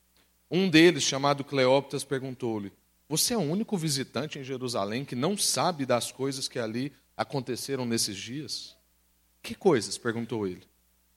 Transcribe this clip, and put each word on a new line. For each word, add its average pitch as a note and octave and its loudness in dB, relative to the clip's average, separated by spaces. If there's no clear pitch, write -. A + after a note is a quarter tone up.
Um F#3 2
deles, D#3 8
chamado C#3 0
Cleópatas, C3+ 2
perguntou-lhe: A#2+ -6
"Você D#3+ 0
é A#3 2
o G#3 2
único F#3+ 0
visitante D3 -4
em C3+ -10
Jerusalém A#2+ -4
que C#3 -12
não D#3 0
sabe D3 0
das B2 2
coisas C3+ -6
que - -10
ali A#2+ -4
aconteceram B2+ -4
nesses A2+ -2
dias?" A2+ -10
"Que A3+ -10
coisas?" A2+ 2
perguntou A2+ -4
ele. F2+ -10